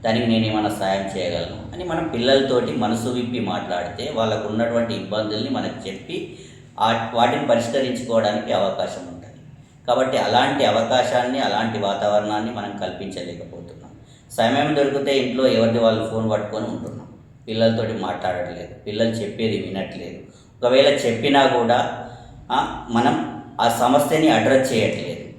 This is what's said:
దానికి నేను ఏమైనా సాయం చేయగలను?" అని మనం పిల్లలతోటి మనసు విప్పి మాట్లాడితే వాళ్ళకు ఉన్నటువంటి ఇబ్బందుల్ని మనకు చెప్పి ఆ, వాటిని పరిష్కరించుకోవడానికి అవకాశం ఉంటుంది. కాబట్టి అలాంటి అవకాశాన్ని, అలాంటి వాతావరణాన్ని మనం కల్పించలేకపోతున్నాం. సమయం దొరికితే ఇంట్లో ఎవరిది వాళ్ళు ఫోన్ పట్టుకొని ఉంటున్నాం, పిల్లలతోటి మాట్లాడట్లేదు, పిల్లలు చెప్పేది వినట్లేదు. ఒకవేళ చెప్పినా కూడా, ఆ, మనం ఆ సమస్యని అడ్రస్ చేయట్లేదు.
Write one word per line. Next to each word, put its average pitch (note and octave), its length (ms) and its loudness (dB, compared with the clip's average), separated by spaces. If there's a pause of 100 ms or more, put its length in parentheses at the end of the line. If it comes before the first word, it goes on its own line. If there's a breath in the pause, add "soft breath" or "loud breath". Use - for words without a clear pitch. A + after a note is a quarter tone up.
దానికి A#2 220 2
నేను A2+ 200 4
ఏమైనా G#2+ 220 0
సాయం G2 500 -2
చేయగలను?" E2+ 560 -6
అని F3 100 -8
మనం E3 240 -4
పిల్లలతోటి B2+ 640 2
మనసు A2+ 360 -2
విప్పి B2 320 -4
మాట్లాడితే F2+ 720 -4
వాళ్ళకు G#2+ 340 -2
ఉన్నటువంటి A#2 460 0
ఇబ్బందుల్ని G#2+ 560 -4
మనకు F#2+ 380 -4
చెప్పి - 500 -10 (420 loud breath)
ఆ, A2+ 340 2
వాటిని B2 320 4
పరిష్కరించుకోవడానికి A#2 1040 0
అవకాశం F#2+ 560 -2
ఉంటుంది. - 280 -16 (520 loud breath)
కాబట్టి B2+ 300 2
అలాంటి B2+ 460 2
అవకాశాన్ని, B2 760 2
అలాంటి A2 400 0
వాతావరణాన్ని G#2 760 0
మనం G2+ 280 -8
కల్పించలేకపోతున్నాం. F2+ 1080 -10 (420 loud breath)
సమయం C#3 440 2
దొరికితే C#3 420 2
ఇంట్లో B2+ 280 2
ఎవరిది A2+ 320 4
వాళ్ళు A2 320 4
ఫోన్ A2 200 -2
పట్టుకొని A2 360 -2
ఉంటున్నాం, - 420 -10 (400)
పిల్లలతోటి A2+ 440 2
మాట్లాడట్లేదు, F2+ 840 -6
పిల్లలు G#2+ 340 -2
చెప్పేది A2 520 -2
వినట్లేదు. F2+ 580 -8 (400 loud breath)
ఒకవేళ C3 280 6
చెప్పినా C3 600 4
కూడా, A#2+ 640 2 (440 loud breath)
ఆ, - 380 -4
మనం - 520 0 (180)
ఆ A#2 80 6
సమస్యని C#3+ 600 4
అడ్రస్ C3 440 4
చేయట్లేదు. F2 680 -2